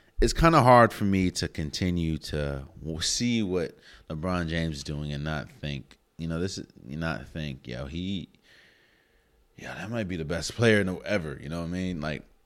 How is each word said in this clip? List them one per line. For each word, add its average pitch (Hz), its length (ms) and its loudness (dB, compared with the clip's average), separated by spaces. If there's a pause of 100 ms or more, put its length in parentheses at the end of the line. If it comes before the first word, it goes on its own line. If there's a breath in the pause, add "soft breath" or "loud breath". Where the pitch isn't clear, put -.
(200 loud breath)
It's 117 140 4
kinda 165 300 8
hard 120 300 10
for - 100 -4
me 95 260 4
to - 180 -4
continue 82 720 -2
to 71 460 -4 (180)
w-, 80 200 -6
see 120 420 0
what 90 340 -2 (320 loud breath)
LeBron 87 380 -2
James 82 300 -2
is 69 60 -12
doing 73 300 -6
and 71 100 -6
not 76 240 -6 (140)
think, 71 340 -8 (220)
you 82 100 -8
know, 82 120 -4
this 95 180 -4
is, - 80 -12 (180)
not 76 440 -6
think, 73 400 -10
yo, 62 180 -10
he, 87 420 -6 (1300 soft breath)
yo, - 100 -16
that 85 240 -12
might 113 160 -4
be 90 80 -6
the 80 100 -4
best 82 300 -6
player 110 260 6
in 95 60 0
the, 90 80 -4 (100)
ever, 80 340 -4
you 71 100 -12
know 82 100 -6
what 85 80 -6
I - 20 -8
mean? 90 320 -4
Like, 76 220 -6 (220)